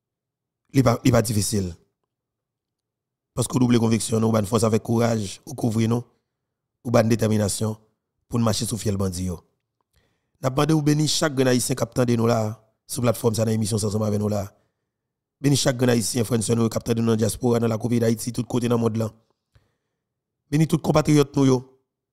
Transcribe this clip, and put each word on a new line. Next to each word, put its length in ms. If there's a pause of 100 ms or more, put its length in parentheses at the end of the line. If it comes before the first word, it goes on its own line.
(720)
il 40
n'est 60
pas, 200
il 80
pas 100
difficile. 540 (1600)
Parce 120
que 120
double 180
conviction, 420
nous, 160
une 120
force 160
avec 180
courage, 640
ou 80
couvrir 360
nous, 140 (800)
ou 140
une 100
détermination 720 (500)
pour 120
nous 60
marcher 200
sous 140
fiel 180
bandit. 300
Nous 120 (1000)
demandons 360
de 40
bénir 260
chaque 280
grand 100
haïtien 300
qui 80
attend 240
nous 180
là, 420 (200)
sur 160
la 80
plateforme, 240
ça, 100
dans 60
l'émission, 260
ça, 100
ensemble 180
avec 140
nous 80
là. 240 (880)
Bénis 160
chaque 220
grand 120
haïtien, 340
frère, 180
sœur, 140
nous, 120
qui 100
attend 180
nous 80
dans 80
la 40
diaspora, 440
dans 80
la 100
COVID 220
d'Haïti, 340
tout 100
côté 240
dans 100
le 40
monde 160
là. 140 (1400)
Bénis 160
tous 80
les 80
compatriotes, 520
nous, 100
yo, 360 (320)